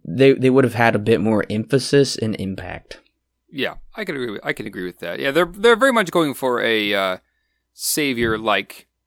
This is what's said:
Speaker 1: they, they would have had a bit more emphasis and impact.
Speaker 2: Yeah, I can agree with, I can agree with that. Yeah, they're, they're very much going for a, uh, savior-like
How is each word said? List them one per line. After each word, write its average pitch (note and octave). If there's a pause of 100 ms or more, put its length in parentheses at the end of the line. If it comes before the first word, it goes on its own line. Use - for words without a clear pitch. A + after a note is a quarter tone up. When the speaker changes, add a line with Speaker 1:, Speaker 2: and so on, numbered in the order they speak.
Speaker 1:
they, C3+
they C3
would C3
have A#2
had A2+
a -
bit G#2
more G#2+
emphasis C3
and A2
impact. F#2+ (540)
Speaker 2:
Yeah, B2 (220)
I A3
can F3+
agree B2
with, G2+
I D3+
can A2
agree G2
with F2+
that. F2
Yeah, C#3
they're, E3+
they're A3+
very C4
much G#3
going D#3
for B2
a, G#2+
uh, F#2+ (640)
savior-like A2 (200)